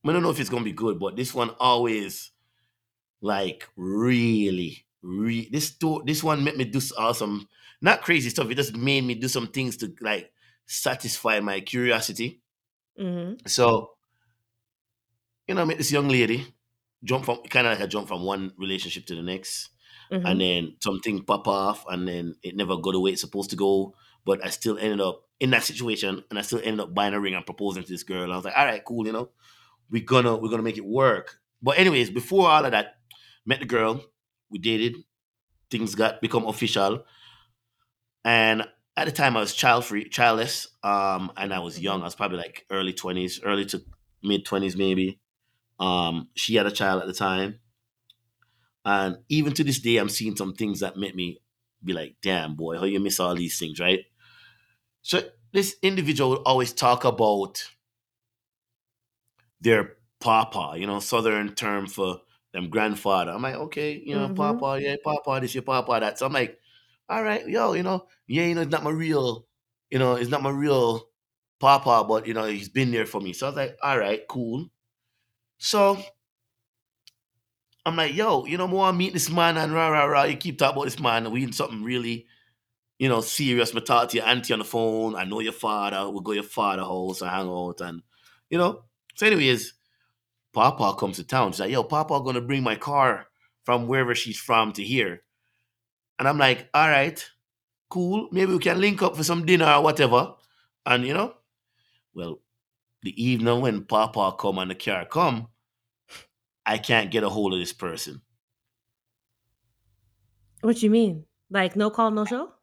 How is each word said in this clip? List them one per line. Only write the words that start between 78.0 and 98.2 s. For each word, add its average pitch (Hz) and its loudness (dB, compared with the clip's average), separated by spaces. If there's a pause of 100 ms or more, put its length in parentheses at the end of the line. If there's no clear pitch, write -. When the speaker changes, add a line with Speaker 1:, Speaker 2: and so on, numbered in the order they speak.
Speaker 1:
"Yo, 139 2
you 160 -4
know, 185 0
I 180 -2
wanna 190 2
meet 185 0
this 151 0
man 170 4
and 156 0
rah, 165 2
rah, 151 4
rah. 143 4
You 147 0
keep 156 -8
talking 135 4
about 143 -2
this 120 -6
man. 113 0
We 123 -2
in 127 -4
something 107 -4
really, 117 -4 (720)
you 135 2
know, 113 4
serious. 120 0
Me 113 -4
talk 120 2
to 117 -2
your 110 -2
auntie 120 0
on 107 0
the 104 -6
phone. 110 0
I 92 -4
know 104 -6
your 110 -4
father. 101 -2
We 98 -6
go 107 -4
your 101 -2
father 98 -2
house 92 -4
and 90 -6
hang 92 -4
out 90 -6
and, 85 -12 (460)
you 165 0
know." 175 0 (300)
So - 2
anyways, 139 4 (800)
Papa 117 4
comes 95 -2
to 92 -10
town. 123 2
She's 92 -6
like, 98 -2
"Yo, 127 2
Papa 151 0
gonna 127 -2
bring 131 -2
my 110 0
car 131 0 (380)
from 120 2
wherever 123 2
she's 110 -6
from 110 2
to 101 -6
here." 101 -2 (960)
And 131 2
I'm 147 4
like, 127 4
"All 156 6
right, 147 2 (640)
cool. 185 -2